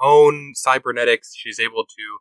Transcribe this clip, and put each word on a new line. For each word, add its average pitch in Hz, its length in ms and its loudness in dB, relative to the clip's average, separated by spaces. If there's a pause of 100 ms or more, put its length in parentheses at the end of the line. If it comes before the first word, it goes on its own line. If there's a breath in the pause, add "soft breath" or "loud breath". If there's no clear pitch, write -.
own 147 540 4
cybernetics, 120 800 -2
she's 107 240 -14
able 113 260 -6
to 107 360 -18